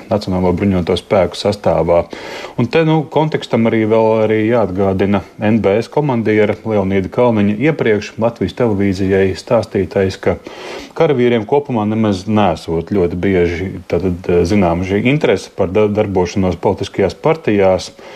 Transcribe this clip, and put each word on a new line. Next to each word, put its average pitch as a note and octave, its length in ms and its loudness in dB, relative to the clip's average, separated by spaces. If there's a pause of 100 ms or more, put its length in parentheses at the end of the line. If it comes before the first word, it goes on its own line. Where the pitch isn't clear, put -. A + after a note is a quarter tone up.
Nacionālo F#2 460 -2
bruņoto F#2 400 0
spēku F2 400 0
sastāvā. E2+ 720 0 (500)
Un B2 120 0
te, D#3+ 160 2
nu, D#3+ 180 2
kontekstam C3 640 -2
arī A2+ 220 2
vēl A2 400 2
arī A2 180 0
jāatgādina G2 760 0 (180)
N A2 180 2
B G2+ 240 2
S - 60 -12
komandiera A2 680 0 (100)
Leonīda G2 460 0
Kalniņa A2+ 380 2
iepriekš A2 680 0
Latvijas A#2 340 -2
televīzijai G2 800 2
stāstītais, G2 880 -2
ka F#2 160 0 (580)
karavīriem A#2+ 520 2
kopumā C3 420 0
nemaz G#2+ 380 0
nesot E2+ 640 0
ļoti F2+ 240 0
bieži, F#2 720 0
tātad, F#2+ 400 -2
eh, F2 160 4
zinām, F2+ 400 0
šī G2 220 0
interese D3+ 500 0
par F#2+ 120 0
da-, G#2 200 2
darbošanos F#2+ 680 0
politiskajās F#2+ 580 -2
partijās. G#2 760 0 (260)